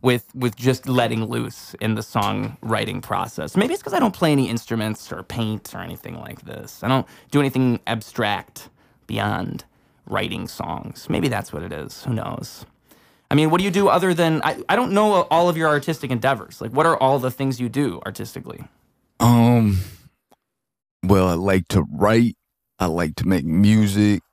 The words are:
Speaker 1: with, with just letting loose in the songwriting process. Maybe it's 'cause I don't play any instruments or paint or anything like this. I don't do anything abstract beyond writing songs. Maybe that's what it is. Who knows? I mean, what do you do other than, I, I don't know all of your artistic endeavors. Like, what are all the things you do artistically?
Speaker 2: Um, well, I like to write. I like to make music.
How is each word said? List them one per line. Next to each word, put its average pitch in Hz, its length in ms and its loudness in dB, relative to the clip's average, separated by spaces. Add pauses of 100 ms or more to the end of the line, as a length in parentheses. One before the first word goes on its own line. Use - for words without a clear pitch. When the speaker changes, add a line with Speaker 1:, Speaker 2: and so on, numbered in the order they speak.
Speaker 1:
with, 123 320 2
with 123 220 -2
just 127 340 0
letting 117 360 0
loose 117 540 -8
in 110 140 0
the 110 80 -4
songwriting 104 1000 -4
process. - 520 -6
Maybe 247 200 0
it's - 80 -10
'cause - 100 -8
I 370 60 0
don't 220 160 0
play 165 160 2
any 139 180 2
instruments 110 640 -6
or 85 100 -12
paint 107 540 -8
or - 40 -12
anything 85 400 -14
like - 220 -16
this. - 420 -16
I - 40 -2
don't 131 180 0 (240)
do 143 100 2
anything 127 460 2
abstract - 840 -4 (360)
beyond 104 580 -4 (440)
writing 98 400 -6
songs. - 600 -10
Maybe 165 200 -2
that's 110 260 -6
what 76 80 -8
it 87 100 -12
is. - 340 -14
Who 127 100 -4
knows? - 500 -10 (640)
I 143 60 0
mean, 151 160 4
what 175 80 4
do 185 40 -2
you 202 80 0
do 196 180 4
other 185 260 4
than, 160 280 2
I, 151 140 -2 (100)
I 190 80 2
don't 240 180 0
know 202 360 4
all 170 180 4
of 170 80 2
your 160 140 2
artistic 147 400 -2
endeavors. 127 520 -2
Like, 113 120 -8
what 156 140 4
are 165 100 2
all 135 220 4
the 127 120 -2
things 131 300 -4
you 120 80 -2
do 123 380 -2
artistically? - 560 -12 (560)
Speaker 2:
Um, 117 640 4 (1200)
well, 95 240 6
I 87 60 2
like 95 340 2
to 90 220 4
write. 107 460 4 (420)
I 92 80 0
like 82 300 -2
to - 100 -2
make 90 180 0
music. 104 880 4